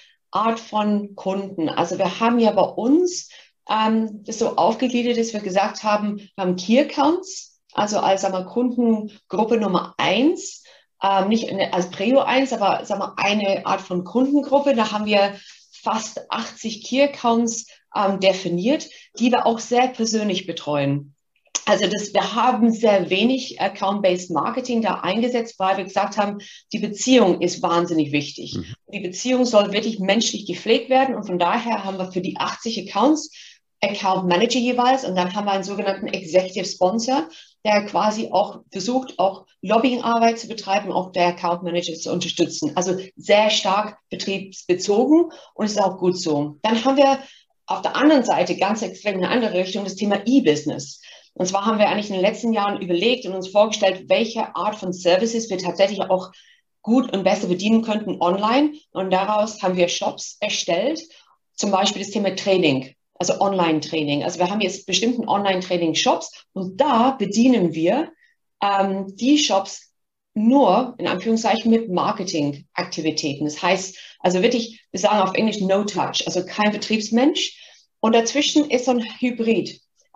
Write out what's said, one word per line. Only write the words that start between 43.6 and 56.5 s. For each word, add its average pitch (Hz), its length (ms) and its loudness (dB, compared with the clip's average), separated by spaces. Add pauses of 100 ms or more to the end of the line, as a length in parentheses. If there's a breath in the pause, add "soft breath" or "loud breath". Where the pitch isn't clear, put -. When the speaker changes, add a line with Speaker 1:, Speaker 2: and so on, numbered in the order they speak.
Speaker 1:
betriebsbezogen 202 1200 2 (240 loud breath)
und 214 120 -2
ist 202 140 0
auch 185 180 0
gut 180 200 0
so. 147 440 -2
Dann 226 220 0
haben 269 120 2
wir 269 240 6 (460 loud breath)
auf 185 160 -4
der - 120 -4
anderen 277 300 6
Seite 175 320 0
ganz 214 260 -2
extrem 208 360 -4
in 180 60 -2
eine - 80 -2
andere 233 260 0
Richtung 185 260 -4
das 196 100 -8
Thema 202 320 -2
E-Business. 151 760 2 (320 loud breath)
Und - 140 -4
zwar 196 180 -2
haben 214 140 0
wir 202 100 4
eigentlich 208 220 -2
in 190 60 -4
den 185 80 2
letzten 220 280 0
Jahren 202 300 -2
überlegt 196 420 0
und 185 80 -8
uns 185 160 -8
vorgestellt, 202 600 2
welche 220 480 0
Art 202 180 -4
von 185 180 -6
Services 220 560 0
wir 185 100 -4
tatsächlich 185 420 0
auch - 320 -2 (500 soft breath)